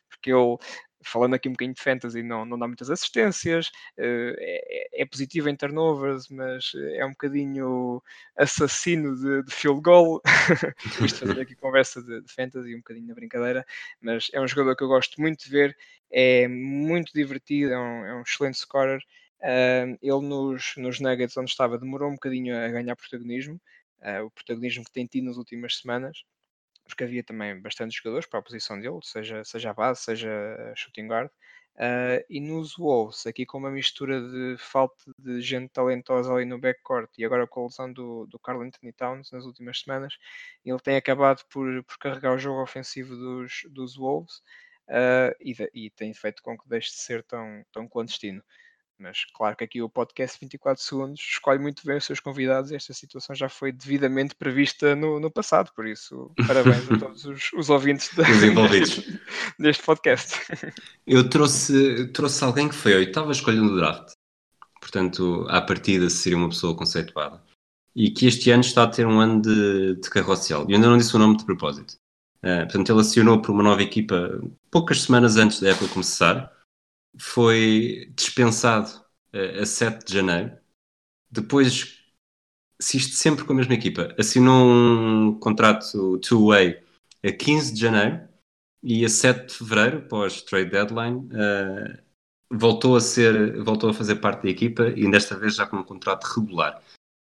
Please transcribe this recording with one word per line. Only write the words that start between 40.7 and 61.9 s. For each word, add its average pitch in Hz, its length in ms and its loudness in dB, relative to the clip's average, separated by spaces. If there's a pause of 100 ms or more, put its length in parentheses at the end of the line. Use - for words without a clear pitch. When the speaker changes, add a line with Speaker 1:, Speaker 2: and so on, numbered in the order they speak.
Speaker 1:
tem 135 160 0
acabado 135 520 0
por, 131 360 -8
por - 120 -20
carregar 135 380 -4
o 131 40 -2
jogo 135 220 -8
ofensivo 131 560 -12
dos, 127 540 -12
dos 131 260 -16
Wolves, 143 460 -8 (460)
ah, 127 520 0
e 123 140 -12
de-, 107 180 -10
e 110 160 -16
tem 110 240 -14
feito - 300 -12
com 113 160 -16
que - 100 -20
deixe 117 220 -8
de - 80 -16
ser 117 240 -12
tão, 107 400 -16 (100)
tão 113 160 -14
clandestino. 110 540 -10 (600)
Mas 92 300 -10
claro 107 240 -4
que 120 80 -10
aqui 120 160 -10
o 117 80 -6
podcast 123 500 -8
vinte 135 140 -20
e 139 60 -16
quatro 135 240 -4
segundos 139 360 -10
escolhe - 400 -2
muito 143 280 -8
bem 143 100 -2
os 143 80 -6
seus 139 160 -8
convidados 135 500 -2
e 151 60 -8
esta 139 160 -16
situação 135 420 -16
já 135 140 -4
foi 135 240 -6
devidamente 135 600 -2
prevista 143 600 0
no, 151 240 -2
no 156 120 -4
passado, - 440 0
por 110 120 -10
isso - 440 -14 (160)
parabéns 127 440 4
a 110 80 4
Speaker 2:
<laughs> - 20 -2
Speaker 1:
todos - 240 -12
os, 139 300 -10
os 147 160 -2
ouvintes 139 440 0
da-, 170 140 4
Speaker 2:
Os 107 140 8
envolvidos. 104 580 6 (320)
Speaker 1:
<laughs> - 260 -10
deste 147 240 2
podcast. - 540 0 (680)
Speaker 2:
Eu 127 240 6
trouxe, 135 800 2